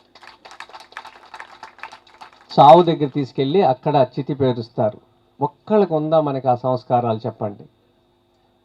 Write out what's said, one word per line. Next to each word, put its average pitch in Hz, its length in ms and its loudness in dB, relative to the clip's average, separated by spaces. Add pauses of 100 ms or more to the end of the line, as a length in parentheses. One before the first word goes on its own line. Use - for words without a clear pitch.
(2500)
చావు 156 240 10
దగ్గర 151 240 -2
తీసుకెళ్ళి 143 540 -2
అక్కడ 143 460 0 (120)
చితి 143 140 -8
పేరుస్తారు. 123 640 -4 (440)
ఒక్కళ్ళకు 180 540 -2
ఉందా 156 260 0
మనకి 135 260 -4
ఆ 123 80 2
సంస్కారాలు, 120 680 -2
చెప్పండి? 107 380 -10 (1000)